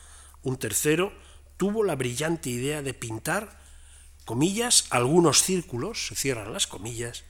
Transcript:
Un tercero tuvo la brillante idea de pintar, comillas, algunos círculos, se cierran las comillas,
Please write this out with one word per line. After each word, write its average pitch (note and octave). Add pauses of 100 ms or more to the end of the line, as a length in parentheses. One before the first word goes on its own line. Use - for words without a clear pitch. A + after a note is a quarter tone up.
(420)
Un C3
tercero D3+ (460)
tuvo G#3
la E3+
brillante C3+
idea C3+
de C3+
pintar, D3+ (640)
comillas, G3
algunos C#3+
círculos, F3+
se -
cierran A#2
las G3
comillas, A#2